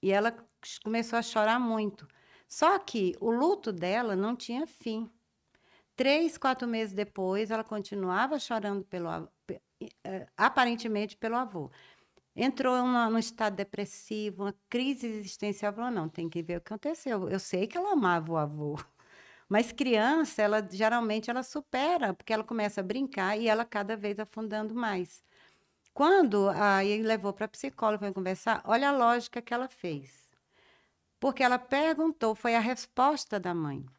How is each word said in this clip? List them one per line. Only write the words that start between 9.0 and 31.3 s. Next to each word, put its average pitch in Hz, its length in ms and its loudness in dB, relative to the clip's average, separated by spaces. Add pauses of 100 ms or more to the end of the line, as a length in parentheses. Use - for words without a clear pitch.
av-, 165 200 -6 (180)
pe-, 170 140 -10 (440)
eh, 190 220 -8 (100)
aparentemente 233 800 2
pelo 226 200 -4
avô. 196 340 -4 (680)
Entrou 254 420 2
numa, 247 320 2
num 226 80 2
estado 214 380 -2
depressivo, 202 880 -6
uma 202 100 -2 (140)
crise 254 380 -2
existencial. 208 680 -4
Falou, 233 180 -4
"Não, 170 180 -2
tem 165 200 -6
que 170 140 -6
ver 170 160 -4
o - 20 -6
que - 120 -20
aconteceu." 226 560 -4
Eu 190 120 -2
sei 190 260 -2
que - 120 -8
ela 392 160 0
amava 170 380 2
o 165 40 0
avô. 151 400 -2 (720)
Mas 233 240 2
criança, 254 680 2
ela, 208 280 2
geralmente, 220 600 0
ela 247 120 -2
supera, 277 720 0
porque - 180 -6
ela 214 120 0
começa 208 360 -2
a 190 40 -2
brincar 214 540 -2
e 226 100 0
ela 220 160 4
cada 214 320 -4
vez 202 240 -4
afundando 214 540 -6
mais. 208 500 -4 (680)
Quando 277 560 6
aí 202 520 4
levou 214 300 0
pra 214 160 -4
psicóloga, 220 580 -2
foi 196 60 -4
conversar, 190 540 -2
olha 269 240 4
a - 20 4
lógica 240 500 2
que 240 120 -6
ela 247 140 -2
fez. 143 580 -10 (920)
Porque 277 220 0